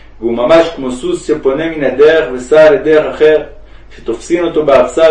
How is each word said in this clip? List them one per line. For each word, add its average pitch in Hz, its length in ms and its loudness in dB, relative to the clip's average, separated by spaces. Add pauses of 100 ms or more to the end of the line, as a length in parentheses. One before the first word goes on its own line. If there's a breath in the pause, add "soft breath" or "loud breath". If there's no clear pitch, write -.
(200 soft breath)
והוא 117 120 -4
ממש 120 440 2
כמו 127 160 -8
סוס 175 340 -8
שפונה 147 400 -2
מן 156 180 -6
הדרך 143 480 2
וסע 151 380 2
לדרך 147 440 0
אחר, 151 280 2 (540 soft breath)
שתופסין 170 480 -6
אותו 156 220 -4
באפסה 135 440 2